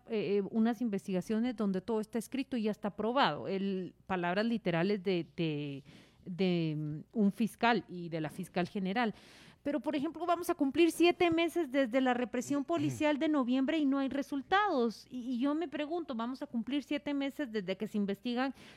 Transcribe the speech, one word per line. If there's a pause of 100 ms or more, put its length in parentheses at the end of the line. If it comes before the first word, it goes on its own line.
eh,
eh,
unas
investigaciones
donde
todo
está
escrito
y
ya
está
probado.
El, (140)
palabras
literales
de,
de, (420)
de,
mm,
un
fiscal
y
de
la
fiscal
general. (500)
Pero,
por
ejemplo,
vamos
a
cumplir
siete
meses
desde
la
represión
policial
de
noviembre
y
no
hay
resultados.
Y, (140)
y
yo
me
pregunto,
vamos
a
cumplir
siete
meses
desde
que
se
investigan (220)